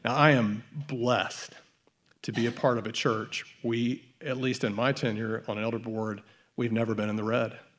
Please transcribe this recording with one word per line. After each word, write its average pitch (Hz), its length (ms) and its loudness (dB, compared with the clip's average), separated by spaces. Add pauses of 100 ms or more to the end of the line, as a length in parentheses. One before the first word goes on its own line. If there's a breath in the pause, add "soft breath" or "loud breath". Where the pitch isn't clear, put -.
Now, 120 120 2
I 151 160 8
am 110 400 2
blessed 123 800 -2 (720)
to 110 100 -6
be 117 140 2
a 117 40 2
part 120 280 2
of 104 80 -4
a 110 40 -4
church. 110 540 -2 (180)
We, 117 420 0 (160)
at 131 180 -4
least 131 260 0
in 104 100 0
my 120 160 2
tenure 110 560 -2
on 104 100 -4
an 107 60 -2
elder 113 160 -2
board, 110 420 -4 (360 soft breath)
we've 117 160 0
never 113 240 2
been 107 120 0
in 104 60 -2
the 107 80 -2
red. 117 340 0 (220)